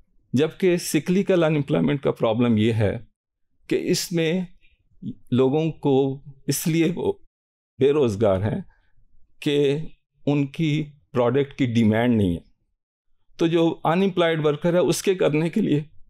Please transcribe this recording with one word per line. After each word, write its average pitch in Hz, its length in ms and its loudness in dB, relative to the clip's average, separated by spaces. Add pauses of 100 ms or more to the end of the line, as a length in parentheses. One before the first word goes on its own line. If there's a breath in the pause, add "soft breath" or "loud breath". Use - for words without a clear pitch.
(340)
जबकि 160 440 0
सिक्लिकल 180 640 0
अनएम्प्लॉयमेंट 156 580 0
का 143 100 0
प्रॉब्लम 117 480 0
ये 110 140 2
है 107 360 -2 (600)
कि - 80 0
इसमें 165 720 -2 (840)
लोगों 131 380 2
को 139 520 0 (260)
इसलिए 160 420 0
वो - 320 -4 (580)
बेरोज़गार 113 640 2
हैं 110 220 -4 (840)
कि 143 400 0 (380)
उनकी 147 560 0 (300)
प्रोडक्ट 123 440 0
की 135 100 0
डिमांड 117 500 2
नहीं 95 180 2
है। 82 100 -10 (920)
तो 170 100 2
जो 165 220 2
अनएम्प्लॉयड 170 680 0
वर्कर 151 340 0
है 175 80 4
उसके 170 320 0
करने 160 360 0
के 214 100 -2
लिए 147 300 -2 (200)